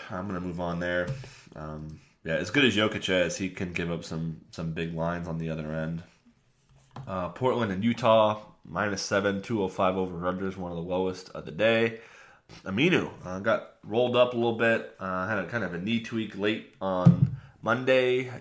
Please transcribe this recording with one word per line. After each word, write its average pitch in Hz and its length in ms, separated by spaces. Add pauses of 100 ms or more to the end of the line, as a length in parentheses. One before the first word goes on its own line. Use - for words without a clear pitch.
I'm 95 160
gonna 92 160
move 90 180
on 87 200
there. 87 280 (480)
Um, 78 440 (240)
yeah, 82 120
as 76 160
good 139 140
as 104 100
Jokic 107 340 (160)
is, 85 120
he 95 120
can 90 220
give 85 200
up 82 120
some, 80 380 (100)
some 82 220
big 82 200
lines 85 340
on 82 100
the 80 120
other 78 220
end. 82 320 (1040)
Uh, 92 220
Portland 117 420
and 92 120
Utah, 113 560 (260)
minus 98 360
seven, 98 400
two 107 220
oh 92 40
five 92 280
over 90 320
under 92 200
is 92 100
one 90 140
of 85 60
the 85 60
lowest 90 460
of - 160
the - 60
day. 113 500 (640)
Aminu, 117 440 (160)
uh, 92 140
got 104 440
rolled 120 320
up 123 180
a - 20
little 117 220
bit, 113 420
uh, 92 280
had 107 120
a 87 80
kind 110 160
of 87 100
a 85 60
knee 113 220
tweak 113 360
late 110 440
on 90 560 (240)
Monday. 127 680 (120)